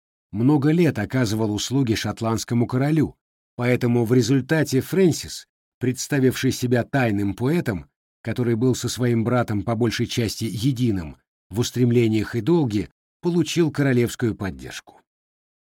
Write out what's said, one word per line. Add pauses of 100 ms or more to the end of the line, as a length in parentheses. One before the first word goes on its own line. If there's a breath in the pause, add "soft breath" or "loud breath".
(340)
много
лет
оказывал
услуги
шотландскому
королю, (400)
поэтому
в
результате
Фрэнсис, (320)
представивший
себя
тайным
поэтом, (320)
который
был
со
своим
братом
по
большей
части
единым (360)
в
устремлениях
и
долге, (320)
получил
королевскую
поддержку. (760)